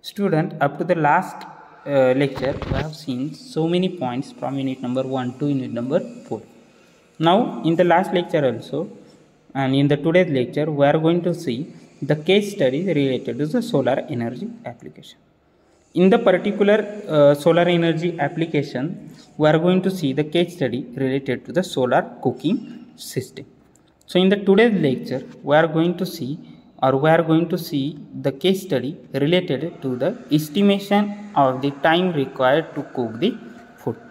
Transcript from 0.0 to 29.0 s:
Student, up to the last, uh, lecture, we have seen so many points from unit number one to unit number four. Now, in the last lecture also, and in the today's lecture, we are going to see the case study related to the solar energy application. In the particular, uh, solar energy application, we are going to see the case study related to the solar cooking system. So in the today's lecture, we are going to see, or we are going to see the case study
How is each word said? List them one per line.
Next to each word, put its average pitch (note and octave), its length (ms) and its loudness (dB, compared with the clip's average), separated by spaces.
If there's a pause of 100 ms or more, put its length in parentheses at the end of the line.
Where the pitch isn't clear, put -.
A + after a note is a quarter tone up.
Student, D#3+ 600 -2
up C#3+ 160 0
to F3 80 -4
the F3 100 2
last, D#3+ 500 0 (400)
uh, C3 280 4 (100)
lecture, C3+ 320 -2 (120)
we - 180 -2
have D#3 100 -12
seen C3 380 -6
so - 340 -4
many F3+ 220 0
points B2+ 420 -6
from C3 260 -6
unit C3 240 -4
number B2+ 220 -2
one B2+ 360 -4
to D3 100 -2
unit B2+ 220 -2
number B2 280 -2 (300)
four. G#2+ 120 -8 (800)
Now, E3 180 4 (280)
in E3 100 2
the F3+ 80 4
last F3+ 300 2
lecture E3+ 400 0
also, C#3 360 -8 (640)
and C3+ 220 0
in C#3 140 4
the C#3+ 80 2
today's E3 420 0
lecture, D3 320 -2
we C#3+ 140 2
are D3+ 120 4
going E3 260 2
to F3 100 -2
see B2 260 -6 (420)
the D3 140 0
case G3 400 0
study C#3 380 0
related C3 460 0
to D3 60 0
the A3+ 160 -2
solar C3 360 0 (100)
energy B2 420 -6 (160)
application. - 520 -16 (840)
In F#3+ 80 8
the A#3 100 6
particular, G3+ 600 4 (280)
uh, D3 280 6
solar E3 260 4 (120)
energy E3 460 0
application, C#3+ 680 -2 (520)
we D3+ 100 4
are D#3+ 100 6
going F3+ 240 2
to F#3+ 80 0
see D#3 220 -4
the D3 140 -2
case F3 320 -2
study B2+ 240 -2 (120)
related C3+ 520 -2
to A#2 80 -14
the F3+ 100 0
solar C3 380 0 (200)
cooking C#3+ 360 -2 (400)
system. - 480 -10 (600)
So - 140 0
in F#3 80 4
the G3 80 4
today's G3+ 400 4 (120)
lecture, B2+ 360 -4 (180)
we C#3+ 140 2
are D#3+ 120 6
going E3 340 0
to F#3 40 -2
see, C#3+ 320 -8 (460)
or C3+ 140 4
we D3+ 120 2
are E3 140 4
going D#3+ 240 2
to F3+ 100 -4
see D3 400 -4 (160)
the C3+ 200 -4
case F#3+ 300 0
study C3+ 340 -4 (160)